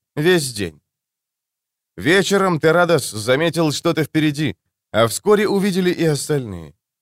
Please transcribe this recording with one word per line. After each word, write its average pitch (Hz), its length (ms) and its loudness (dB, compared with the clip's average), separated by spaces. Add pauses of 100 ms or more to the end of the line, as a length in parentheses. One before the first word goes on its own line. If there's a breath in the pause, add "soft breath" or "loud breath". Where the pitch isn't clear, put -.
(140)
весь 151 380 0
день. 87 280 -8 (1200)
Вечером 185 580 2
Терадос 165 520 2
заметил 143 640 0
что-то 160 320 -2
впереди, 151 520 -2 (340)
а 113 160 4
вскоре 208 400 2
увидели 190 440 0
и 165 160 0
остальные. 120 640 -4 (300)